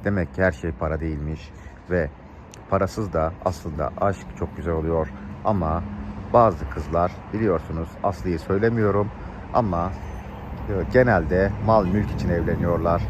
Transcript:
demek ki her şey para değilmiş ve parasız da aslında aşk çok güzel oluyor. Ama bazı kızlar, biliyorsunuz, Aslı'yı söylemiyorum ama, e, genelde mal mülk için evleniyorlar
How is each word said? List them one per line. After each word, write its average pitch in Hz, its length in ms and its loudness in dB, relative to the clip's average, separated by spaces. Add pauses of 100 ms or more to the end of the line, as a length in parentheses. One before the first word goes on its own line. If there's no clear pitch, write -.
demek 95 300 0
ki 92 80 0
her 92 100 4
şey 82 200 -4
para 78 280 -2
değilmiş 78 520 -6 (380)
ve 82 200 2 (600)
parasız 95 420 0
da 82 200 0 (120)
aslında 78 560 -4
aşk 95 260 0 (120)
çok - 180 -6
güzel 82 180 -2
oluyor. 80 340 0 (360)
Ama 85 380 2 (500)
bazı 104 380 6
kızlar, 82 420 0 (200)
biliyorsunuz, 82 560 0 (140)
Aslı'yı 90 360 0
söylemiyorum 104 720 2 (440)
ama, 90 360 2 (760)
e, 107 40 -4 (200)
genelde 98 600 6 (140)
mal 107 200 6
mülk 98 240 2
için - 180 -2
evleniyorlar 85 800 2